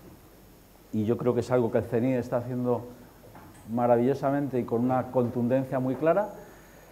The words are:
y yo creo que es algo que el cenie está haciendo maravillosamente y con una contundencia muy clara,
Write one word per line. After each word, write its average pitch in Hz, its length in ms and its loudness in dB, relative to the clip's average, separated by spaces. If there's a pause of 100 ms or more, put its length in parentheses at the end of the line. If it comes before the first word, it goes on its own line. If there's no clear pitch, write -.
(920)
y 110 120 0
yo 113 120 0
creo 120 160 2
que 117 80 -2
es 110 100 -4
algo 123 220 2
que 123 60 2
el 110 60 0
cenie 123 340 0
está 120 200 -2
haciendo 123 460 -2 (880)
maravillosamente 127 840 2
y 120 40 0
con 120 200 0
una 127 260 0
contundencia 127 680 0
muy 131 160 -2
clara, 170 340 2 (640)